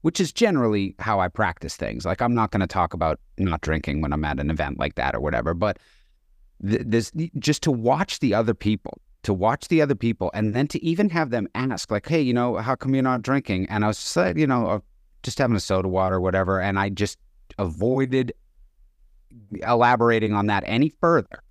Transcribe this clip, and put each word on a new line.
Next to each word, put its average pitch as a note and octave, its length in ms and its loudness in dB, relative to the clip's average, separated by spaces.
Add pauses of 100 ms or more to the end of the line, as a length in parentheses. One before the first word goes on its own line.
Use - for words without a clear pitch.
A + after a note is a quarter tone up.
which E3 180 0
is E3+ 100 0
generally A#2 680 2
how G#2+ 200 0
I F2+ 80 2
practice F2 480 -4
things. A1 300 -6
Like, F2+ 160 -2
I'm A#2+ 140 2
not A2 160 0
gonna G2 160 0
talk F2 260 -2
about D#2+ 260 0 (200)
not E2+ 220 0
drinking D2+ 400 -2
when C#2+ 120 -2
I'm D2+ 100 -2
at D2 160 -4
an D2 120 -2
event D2 280 -4
like C#2+ 160 -2
that C2 200 -2
or A1+ 40 -4
whatever, D2 360 -2
but F#2+ 240 -2 (880)
th-, G#2 200 0
this, A2+ 260 0 (280)
just - 240 -2
to D#3+ 80 2
watch B2 480 0
the A#2+ 140 2
other A2+ 200 2
people, - 460 -4 (240)
to G#2 100 0
watch G#2 360 -2
the D#3+ 120 4
other C#3 140 2
people, A2 380 -2
and G#2+ 200 -2
then C3+ 140 0
to - 180 -6
even F3+ 240 2
have D#3+ 220 -2
them A2+ 240 -2
ask, B2 340 -4
like, G#2 180 -2
"Hey, D#3+ 140 2
you B2+ 120 2
know, A#2+ 240 0
how A#2+ 180 -2
come C3 180 -2
you're C3+ 100 2
not B2+ 200 0
drinking?" B2 460 0
And G#2 140 0
I G#2+ 40 2
was G#2+ 100 -2
just - 200 -8
like, F3+ 200 0
you D#3 80 2
know, B2 220 0
uh, G#2 120 0 (440)
"Just - 160 -6
having A#2+ 160 4
a G2 60 2
soda F#2 260 0
water," F#2 280 0
or F2+ 60 2
whatever, F#2 400 0
and G2 160 0
I G2 120 0
just G2+ 280 -4 (400)
avoided B2+ 760 0 (1300)
elaborating A#2 720 4
on G2+ 140 2
that G2+ 180 2
any C3 240 2 (120)
further. E3 500 2